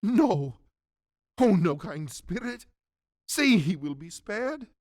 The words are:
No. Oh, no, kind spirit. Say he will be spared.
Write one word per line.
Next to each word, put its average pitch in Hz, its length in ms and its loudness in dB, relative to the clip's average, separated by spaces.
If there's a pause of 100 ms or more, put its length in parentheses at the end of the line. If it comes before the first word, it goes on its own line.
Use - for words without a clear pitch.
No. 196 540 0 (800)
Oh, 240 160 6
no, 165 200 2
kind 151 340 -10
spirit. 240 560 -10 (640)
Say 277 300 4
he 165 180 2
will 143 200 -8
be 156 140 -16
spared. 240 580 -8 (140)